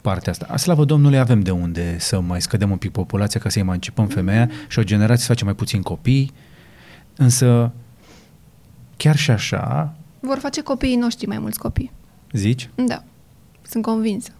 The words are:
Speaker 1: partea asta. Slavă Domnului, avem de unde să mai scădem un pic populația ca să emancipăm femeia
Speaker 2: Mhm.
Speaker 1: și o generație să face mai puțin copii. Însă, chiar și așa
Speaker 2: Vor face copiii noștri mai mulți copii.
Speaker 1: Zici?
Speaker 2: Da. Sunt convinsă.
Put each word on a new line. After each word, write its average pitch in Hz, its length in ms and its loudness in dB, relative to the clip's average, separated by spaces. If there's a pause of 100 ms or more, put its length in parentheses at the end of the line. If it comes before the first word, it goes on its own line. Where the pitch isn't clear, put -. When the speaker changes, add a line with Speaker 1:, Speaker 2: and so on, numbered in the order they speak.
Speaker 1:
partea 92 300 -2
asta. - 260 -8
Slavă 151 280 2
Domnului, 143 340 4
avem 120 220 4
de 92 100 0
unde 85 480 -2
să - 200 -2
mai 87 220 -2
scădem 98 300 0
un 95 60 0
pic 90 140 -4
populația 101 480 -2
ca 107 100 -4
să 98 100 0
emancipăm 92 480 0
femeia 101 380 2
Speaker 2:
Mhm. 117 80 -6 (140)
Speaker 1:
și - 120 -2
o 113 40 2
generație 107 380 2
să - 60 -4
face 113 160 0
mai 101 120 0
puțin 98 260 -2
copii. 127 500 0 (840)
Însă, 120 560 4 (1300)
chiar 151 180 4
și - 160 0
așa 113 640 -2 (240)
Speaker 2:
Vor 262 180 -2
face 277 240 -6
copiii 262 340 -2
noștri 240 320 -2
mai 202 120 -6
mulți 220 200 -8
copii. - 320 -4 (420)
Speaker 1:
Zici? 110 360 -2 (180)
Speaker 2:
Da. - 160 -4 (580)
Sunt - 220 -6
convinsă. 220 460 -2 (100)